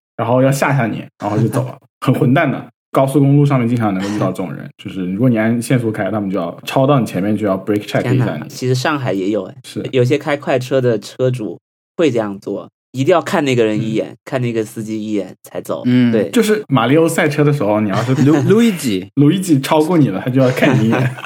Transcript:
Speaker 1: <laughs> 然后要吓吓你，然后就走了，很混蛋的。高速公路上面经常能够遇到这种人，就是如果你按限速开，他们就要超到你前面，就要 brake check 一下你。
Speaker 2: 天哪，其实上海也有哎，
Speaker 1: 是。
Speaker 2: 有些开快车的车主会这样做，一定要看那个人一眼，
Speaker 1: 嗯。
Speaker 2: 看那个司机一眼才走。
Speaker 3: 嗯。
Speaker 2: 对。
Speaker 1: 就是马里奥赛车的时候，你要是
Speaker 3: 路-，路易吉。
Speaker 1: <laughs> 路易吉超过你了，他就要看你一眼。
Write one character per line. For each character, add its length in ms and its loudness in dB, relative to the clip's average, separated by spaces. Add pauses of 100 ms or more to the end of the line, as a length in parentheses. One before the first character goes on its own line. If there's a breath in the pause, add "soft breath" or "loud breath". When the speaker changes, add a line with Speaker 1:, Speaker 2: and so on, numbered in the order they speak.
Speaker 1:
<laughs> 160 -20
然 100 -4
后 160 2
要 80 4
吓 260 0
吓 100 0
你， 180 -6 (180)
然 80 -4
后 80 0
就 100 2
走 180 -2
了， 100 -14 (280)
很 100 2
混 180 2
蛋 180 2
的。 160 -8 (260)
高 140 2
速 140 2
公 160 6
路 80 6
上 140 2
面 100 0
经 80 0
常 160 0
能 100 -4
够 60 -4
遇 100 -4
到 100 0
这 80 -4
种 160 -8
人， 140 -12 (160)
就 80 -12
是 220 -8
如 60 -4
果 100 2
你 100 2
按 220 0
限 180 0
速 140 -2
开， 180 -4
他 100 -4
们 100 -4
就 80 -2
要 260 -6
超 220 0
到 120 4
你 80 0
前 160 -4
面， 140 0
就 100 -4
要 120 0
brake 280 -4
check 140 -2
一 40 -2
下 60 -2
你。 60 2
Speaker 2:
天 100 0 (140)
哪， 80 -12
其 180 -10
实 80 2
上 240 -2
海 140 -4
也 180 -2
有 140 -2
哎， 180 -16
Speaker 1:
是。 300 -10
Speaker 2:
有 100 2
些 140 2
开 200 -2
快 220 -2
车 220 -2
的 180 0
车 320 -2
主 280 -6 (380)
会 140 2
这 80 0
样 220 -4
做， 280 -10 (240)
一 120 -4
定 80 2
要 80 4
看 240 -2
那 100 0
个 100 2
人 160 0
一 120 -4
眼， 160 -4
Speaker 1:
嗯。 160 -18
Speaker 2:
看 160 -6
那 120 -2
个 120 -2
司 180 -10
机 180 -8
一 120 -6
眼 300 -6
才 180 -12
走。 240 -8
Speaker 3:
嗯。 260 4
Speaker 2:
对。 200 2
Speaker 1:
就 120 2
是 260 0
马 180 2
里 100 4
奥 100 4
赛 220 0
车 160 0
的 80 4
时 100 -2
候， 180 2
你 100 0
要 120 -2
是 120 0 (100)
Speaker 3:
路-， 100 6 (140)
路 140 4
易 100 4
吉。 400 -4
Speaker 1:
<laughs> 40 -20
路 140 6
易 80 2
吉 220 2
超 220 2
过 160 2
你 100 4
了， 160 -4
他 60 -2
就 100 2
要 100 4
看 320 2
你 60 2
一 20 2
眼。 360 0